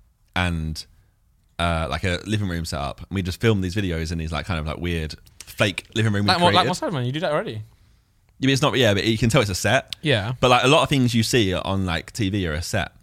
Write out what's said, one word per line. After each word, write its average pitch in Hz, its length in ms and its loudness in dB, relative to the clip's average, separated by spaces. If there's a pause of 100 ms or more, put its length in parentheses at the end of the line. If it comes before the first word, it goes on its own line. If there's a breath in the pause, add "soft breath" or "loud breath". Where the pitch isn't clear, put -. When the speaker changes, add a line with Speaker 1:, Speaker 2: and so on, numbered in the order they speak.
(360)
Speaker 1:
and, 82 480 -2 (760)
uh, 85 320 0
like, 85 120 -6
a 90 220 -2
living 104 240 -2
room 85 160 -4
set 76 140 -8
up, 69 220 -8
and - 100 -16
we 98 100 -2
just 90 180 -6
film 107 220 2
these 90 140 -4
videos 85 360 -4
in 85 60 -4
these, 80 140 -4
like, 73 160 -6
kind 80 120 -4
of, 76 60 -6
like, 78 120 -6
weird 80 360 -4 (320)
fake - 480 -2
living 110 200 2
room 104 120 0
we - 40 2
Speaker 2:
Like 180 100 4
more, 175 120 6
like 180 160 4
Speaker 1:
created. 180 140 -2 (100)
Speaker 2:
more 135 100 -4
Sidemen, 120 40 -4
you 123 60 -4
do 151 80 -6
that 170 120 -2
already. 151 300 -4 (800)
Speaker 1:
Yeah, - 80 -2
but 135 40 4
it's 131 100 2
not, 104 160 2
yeah, 117 160 4
but 101 120 0
you 117 120 2
can 113 140 2
tell 143 100 6
it's 101 80 0
a 90 60 -2
set. - 480 0
Speaker 2:
Yeah. 120 360 0
Speaker 1:
But, 127 120 4
like, 123 120 6
a 127 40 4
lot 139 160 6
of 131 60 -2
things 123 260 2
you 113 80 4
see 101 320 2
on, 95 320 -2
like, 82 240 -4
T 101 180 -2
V 98 180 -2
are 78 60 -2
a 76 80 -4
set. - 300 -4 (120)